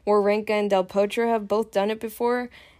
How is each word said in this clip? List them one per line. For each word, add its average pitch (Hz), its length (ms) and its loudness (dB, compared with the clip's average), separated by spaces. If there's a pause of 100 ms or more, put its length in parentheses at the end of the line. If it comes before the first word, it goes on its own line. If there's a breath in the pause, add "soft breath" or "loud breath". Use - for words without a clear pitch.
Wawrinka 208 420 2
and 208 220 0
Del 185 160 2
Potro 208 420 0
have 220 180 0
both 220 240 -2
done 208 200 0
it 220 100 -6
before. 240 480 -4 (320 loud breath)